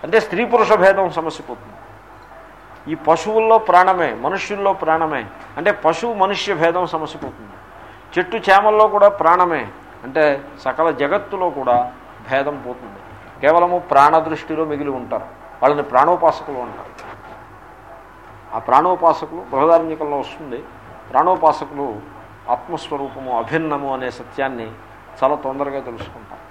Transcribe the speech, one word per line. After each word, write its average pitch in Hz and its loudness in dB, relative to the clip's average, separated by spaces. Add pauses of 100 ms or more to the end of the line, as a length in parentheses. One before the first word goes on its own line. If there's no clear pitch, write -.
అంటే 175 2
స్త్రీ 202 -2
పురుష 220 2
భేదం 190 4
సమస్య 156 -6
పోతుంది. - -16 (1120)
ఈ 160 -4
పశువుల్లో 214 2
ప్రాణమే, 180 4
మనుష్యుల్లో 190 -4
ప్రాణమే, 160 -2 (320)
అంటే 170 2
పశువు 220 -2
మనుష్య 196 -2
భేదం 170 0
సమస్య 156 -8
పోతుంది. 117 -14 (680)
చెట్టు 180 -4
చేమల్లో 214 6
కూడా 202 6
ప్రాణమే, 170 2 (360)
అంటే 139 0 (160)
సకల 156 0
జగత్తులో 185 -2
కూడా 127 0 (380)
భేదం 139 -4
పోతుంది. 113 -14 (420)
కేవలము 170 4
ప్రాణ 165 6
దృష్టిలో 156 -4
మిగిలి 147 -6
ఉంటారు, 120 -6 (360)
వాళ్ళని 147 2
ప్రాణోపాసకులు 151 2
అంటారు. 110 -12 (1600)
ఆ 110 -6
ప్రాణోపాసకులు, 160 2 (100)
బృహదారణ్యకంలో 156 2
వస్తుంది, 131 -12 (480)
ప్రాణోపాసకులు 147 0 (500)
ఆత్మస్వరూపము 135 -6
అభిన్నము 139 -4
అనే 127 -6
సత్యాన్ని 120 -10 (520)
చాలా 139 2
తొందరగా 139 -6
తెలుసుకుంటారు. 113 -16